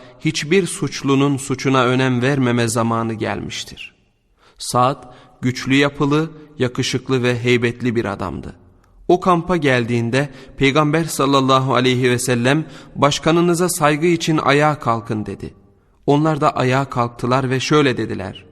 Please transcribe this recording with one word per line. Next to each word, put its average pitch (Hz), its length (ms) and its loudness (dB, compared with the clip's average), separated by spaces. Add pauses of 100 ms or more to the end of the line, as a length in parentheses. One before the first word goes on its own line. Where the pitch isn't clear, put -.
(200)
hiçbir 156 460 0
suçlunun 139 720 0
suçuna 131 480 0
önem 127 380 0
vermeme 120 460 0
zamanı 113 460 -2
gelmiştir." - 800 -10 (640)
Sa'd 127 460 -2 (360)
güçlü 127 340 -2
yapılı, 143 560 0 (280)
yakışıklı 123 640 -2
ve 123 160 0
heybetli 120 580 0
bir 113 80 -2
adamdı. 98 520 -8 (520)
O 175 120 4
kampa 180 360 2
geldiğinde 123 720 0 (280)
Peygamber 151 480 2
sallallahu 135 680 2
aleyhi 123 360 2
ve 123 80 2
sellem 127 460 0 (300)
başkanınıza 170 720 2
saygı 151 380 0
için 165 320 0
ayağa 147 400 2
kalkın 113 480 -4
dedi. - 280 -12 (520)
Onlar 147 340 2
da 151 160 0
ayağa 131 280 0
kalktılar 123 680 -2
ve 127 100 0
şöyle 143 360 2
dediler 104 560 -8